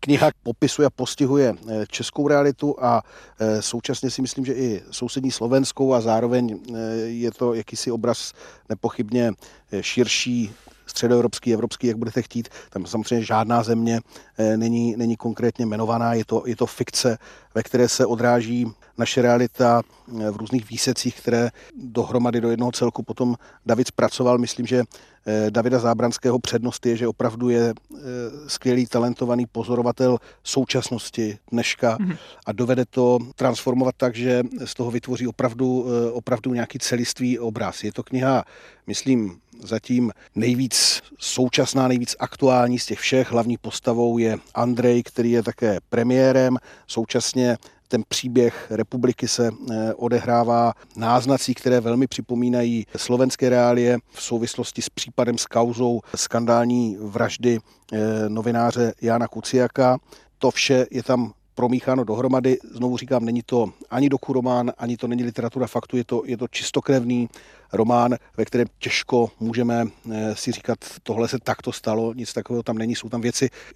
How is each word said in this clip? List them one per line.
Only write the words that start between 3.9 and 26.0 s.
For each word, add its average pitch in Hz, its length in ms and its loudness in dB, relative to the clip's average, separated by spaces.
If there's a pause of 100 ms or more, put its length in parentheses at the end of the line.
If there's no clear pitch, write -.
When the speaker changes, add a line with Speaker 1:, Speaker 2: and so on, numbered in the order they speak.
Speaker 1:
si 135 120 -6
myslím, 131 220 -4
že 131 80 -4
i 120 380 -2
sousední 131 400 -4
slovenskou 131 640 0
a 123 60 4
zároveň, 117 580 0 (160)
eh, 113 40 -8 (180)
je 117 340 -4
to 120 240 0
jakýsi 113 360 -6
obraz 117 420 -2 (360)
nepochybně, 113 640 -2 (400)
eh, 95 100 -4
širší, 120 680 0 (360)
středoevropský, 120 680 0
evropský, 113 340 -2
jak 113 100 0
budete 117 260 -4
chtít. 117 260 -8 (220)
Tam 92 160 -8
samozřejmě 113 380 -2
žádná 113 380 2
země, 113 380 0 (380)
eh, 110 180 2
není, 117 400 0
není 117 200 0
konkrétně 117 480 -2
jmenovaná. 113 500 0
Je 113 100 0
to, 110 220 -2
je 117 100 -4
to 117 100 0
fikce, - 520 -2 (360)
ve 110 80 0
které 120 260 2
se 127 180 2
odráží 120 600 0 (320)
naše 120 240 0
realita, 120 600 4 (380)
eh, 107 100 0
v 101 60 -6
různých 110 340 -4
výsecích, 120 500 -4
které 117 300 2 (260)
dohromady 120 640 0
do 117 100 0
jednoho 120 220 0
celku 120 300 -2
potom 123 320 -2 (320)
David 117 220 2
zpracoval. 123 500 2
Myslím, 120 280 -4
že, 123 160 2 (440)
eh, 107 240 0
Davida 117 280 2
Zábranského 117 600 0